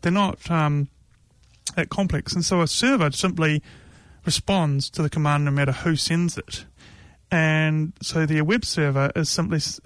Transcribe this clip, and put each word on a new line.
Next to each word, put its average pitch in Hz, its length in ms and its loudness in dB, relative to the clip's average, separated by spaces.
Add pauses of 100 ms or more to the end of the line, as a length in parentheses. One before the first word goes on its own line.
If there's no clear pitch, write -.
They're 175 100 0
not, 196 400 -2
um, 147 380 0 (840)
that - 140 -2
complex. - 440 -2
And 175 120 -2
so 180 160 2
a 160 60 2
server 233 440 2
simply 160 520 0 (600)
responds 156 680 0
to - 100 -4
the 151 80 0
command 147 360 2
no 143 60 0
matter 143 200 2
who 160 240 0
sends 170 420 0
it. - 280 -12 (640)
And 156 680 2
so 160 280 -2
the 151 160 2
web 220 200 0
server 143 520 0
is 160 120 0
simply 170 300 -2
s-, - 280 -6